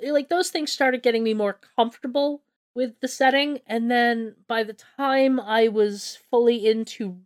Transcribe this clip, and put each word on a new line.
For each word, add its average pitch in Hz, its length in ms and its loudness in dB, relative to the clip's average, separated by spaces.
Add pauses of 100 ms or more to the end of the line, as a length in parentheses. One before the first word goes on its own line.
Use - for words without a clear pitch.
like, 285 280 -2
those 359 200 0
things 302 220 -6
started 254 300 0
getting 226 200 2
me 220 120 0
more 208 240 -2 (180)
comfortable 285 680 -2 (320)
with 247 260 -4
the 254 80 -4
setting, 277 580 0
and 233 240 -2
then 233 440 0 (140)
by 226 160 -2
the 214 80 -8 (240)
time 269 440 2
I 220 280 2
was 208 500 -2 (120)
fully 240 360 4
into 220 600 -2